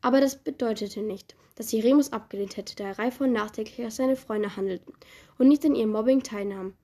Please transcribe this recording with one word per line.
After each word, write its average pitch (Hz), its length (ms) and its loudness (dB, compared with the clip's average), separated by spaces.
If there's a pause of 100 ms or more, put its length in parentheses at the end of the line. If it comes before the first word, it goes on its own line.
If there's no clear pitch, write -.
Aber 254 180 4
das 269 160 2
bedeutete 220 640 -6
nicht, 208 340 -8 (200)
dass 220 140 -12
sie 226 100 0
Remus 269 320 4
abgelehnt 202 460 -8
hätte, - 180 -12
da 202 100 -8
er 196 140 -8
reif 247 220 -2
und 262 100 2
nachdenklich 214 540 -4
als 220 120 -10
seine 262 180 2
Freunde 214 400 -6
handelten 190 380 -6 (440)
und 262 100 6
nicht 294 180 4
an 294 100 4
ihrem 214 160 0
Mobbing 247 320 2
teilnahm 196 500 -8 (100)